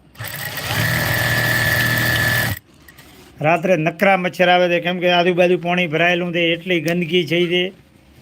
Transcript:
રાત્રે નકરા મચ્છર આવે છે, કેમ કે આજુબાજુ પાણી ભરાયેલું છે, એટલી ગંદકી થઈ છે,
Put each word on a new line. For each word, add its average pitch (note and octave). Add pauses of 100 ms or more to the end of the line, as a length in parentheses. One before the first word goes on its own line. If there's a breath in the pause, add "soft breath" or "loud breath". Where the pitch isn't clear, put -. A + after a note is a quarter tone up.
(3500)
રાત્રે E3
નકરા E3+
મચ્છર F3+
આવે F3+
છે, F3
કેમ F3
કે F3+
આજુબાજુ F3
પાણી F3
ભરાયેલું F3
છે, F3
એટલી E3+
ગંદકી E3+
થઈ E3+
છે, F3+ (500)